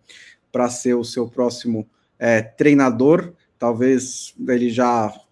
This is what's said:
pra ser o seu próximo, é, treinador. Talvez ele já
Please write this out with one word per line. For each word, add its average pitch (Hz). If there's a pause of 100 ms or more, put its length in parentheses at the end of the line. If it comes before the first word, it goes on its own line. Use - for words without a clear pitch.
(540)
pra 123
ser 123
o 120
seu 117
próximo, 120 (320)
é, 117
treinador. 143 (260)
Talvez 123 (140)
ele 123
já 117 (180)